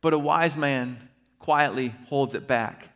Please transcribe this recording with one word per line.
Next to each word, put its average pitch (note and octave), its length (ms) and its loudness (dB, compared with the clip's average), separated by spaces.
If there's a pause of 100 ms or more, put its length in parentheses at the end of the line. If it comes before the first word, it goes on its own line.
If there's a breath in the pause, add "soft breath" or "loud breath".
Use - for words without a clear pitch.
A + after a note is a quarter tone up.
but D#3+ 120 2
a D3+ 60 2
wise D3+ 360 2
man B2+ 540 -4 (300)
quietly C3 560 0 (120)
holds C#3 260 -2
it - 140 -8
back. A#2 480 -2